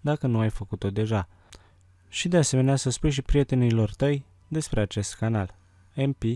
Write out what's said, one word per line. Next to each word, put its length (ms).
dacă 260
nu 120
ai 100
făcut-o 400
deja. 400
Și 200
de 100
asemenea 380
să 140
spui 220
și 100
prietenilor 720
tăi 340
despre 320
acest 360
canal, 400
M 160
P 120